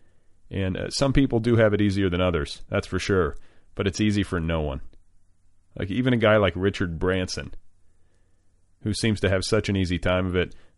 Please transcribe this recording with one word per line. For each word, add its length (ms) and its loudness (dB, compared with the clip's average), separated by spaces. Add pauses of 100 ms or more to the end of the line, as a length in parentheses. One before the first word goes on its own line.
(500)
And, 260 -4
uh, 140 -6
some 240 0
people 260 4
do 160 2
have 180 6
it 80 2
easier 280 2
than 120 0
others, 460 -2
that's 200 -2
for 120 -4
sure. 380 0 (380)
But 120 -2
it's 140 -2
easy 220 2
for 160 -4
no 220 -2
one. 200 -6 (960)
Like, 140 -6
even 220 0
a 40 4
guy 200 6
like 180 4
Richard 420 -2
Branson, 560 -2 (1300)
who 120 -2
seems 260 0
to 100 2
have 140 0
such 260 0
an 60 0
easy 240 0
time 260 0
of 100 -2
it, 200 -2 (220)